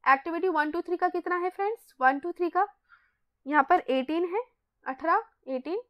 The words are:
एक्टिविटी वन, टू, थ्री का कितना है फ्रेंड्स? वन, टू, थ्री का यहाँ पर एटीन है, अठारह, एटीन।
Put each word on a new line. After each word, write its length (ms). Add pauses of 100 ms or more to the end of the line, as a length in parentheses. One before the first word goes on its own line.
एक्टिविटी 400
वन, 220
टू, 120
थ्री 140
का 120
कितना 280
है 140
फ्रेंड्स? 500
वन, 180
टू, 140
थ्री 180
का 160 (800)
यहाँ 220
पर 120
एटीन 540
है, 80 (440)
अठारह, 380 (240)
एटीन। 420